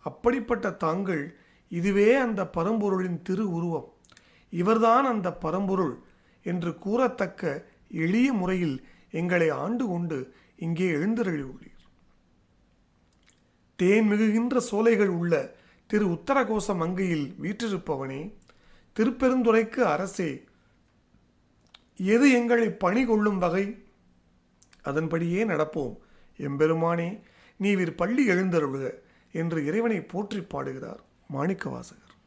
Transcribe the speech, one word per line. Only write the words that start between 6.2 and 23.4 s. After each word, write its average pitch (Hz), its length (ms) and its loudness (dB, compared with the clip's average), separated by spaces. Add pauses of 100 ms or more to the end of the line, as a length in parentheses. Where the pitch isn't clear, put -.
என்று 175 280 -4
கூறத்தக்க 196 920 -2 (280)
எளிய 220 420 2
முறையில் 180 540 -2 (240)
எங்களை 170 380 2
ஆண்டு 202 380 -2
கொண்டு 170 460 -4 (220)
இங்கே 170 360 -2
எழுந்தருளியுள்ளீர். 165 840 -4 (2000)
தேன் 208 360 4
மிகுகின்ற 220 460 2
சோலைகள் 220 500 2
உள்ள 170 480 -2 (320)
திரு 208 200 0
உத்தரகோச 208 680 0
மங்கையில் 170 680 -2
வீற்றிருப்பவனே, 165 920 -6 (680)
திருப்பெருந்துறைக்கு 233 800 2
அரசே, 170 680 -2 (1500)
எது 226 340 6
எங்களை 233 400 4
பணி 208 340 2
கொள்ளும் 214 320 2
வகை? 185 460 -2 (1000)